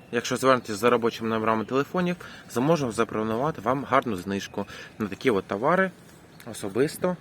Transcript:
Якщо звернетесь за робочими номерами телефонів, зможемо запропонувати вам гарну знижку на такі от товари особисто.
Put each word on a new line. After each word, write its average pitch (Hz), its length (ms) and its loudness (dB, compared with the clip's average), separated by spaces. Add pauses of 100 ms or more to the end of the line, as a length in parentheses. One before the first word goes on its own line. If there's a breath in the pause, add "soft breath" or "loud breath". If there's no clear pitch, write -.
(120)
Якщо 120 240 -2
звернетесь 120 400 2
за 113 140 4
робочими 113 380 2
номерами 110 360 0
телефонів, 175 520 -2 (340 loud breath)
зможемо 135 420 2
запропонувати 110 680 -2
вам 123 240 0
гарну 120 320 2
знижку 98 500 -4 (320 loud breath)
на 110 80 -2
такі 98 240 0
от 98 140 2
товари 165 460 0 (600)
особисто. 131 720 0